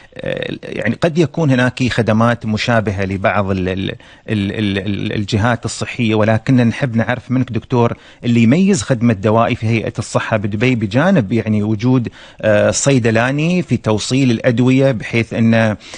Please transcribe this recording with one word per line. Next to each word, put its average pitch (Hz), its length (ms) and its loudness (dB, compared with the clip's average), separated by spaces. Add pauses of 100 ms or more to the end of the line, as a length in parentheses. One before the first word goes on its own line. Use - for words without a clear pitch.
(180)
آه، - 460 -8
يعني، - 320 -6
قد 170 220 -2
يكون 160 320 0
هناك 127 340 0
خدمات 113 640 0
مشابهة 107 600 -2
لبعض 98 460 -2
ال-، 92 180 -2
ال-، 95 220 -4 (380)
ال-، 98 220 -2
ال-، 101 260 -2
ال-، 101 360 -4
الجهات 110 520 -2
الصحية، 110 500 -2
ولكننا 113 480 2
نحب 117 320 -2
نعرف 117 360 -2
منك 127 200 -2
دكتور 117 420 0 (300)
اللي 120 200 4
يميز 170 400 4
خدمة 120 300 0
دوائي 107 420 2
في 110 120 -6
هيئة 113 320 -2
الصحة - 380 -4
بدبي 107 380 0
بجانب، 117 560 0
يعني، 107 320 0
وجود، 110 440 0 (340)
آه، 107 300 4
صيدلاني 135 880 0
في 123 160 -2
توصيل 123 540 0
الأدوية، 127 600 2
بحيث 113 420 -4
أن، 113 420 2 (220)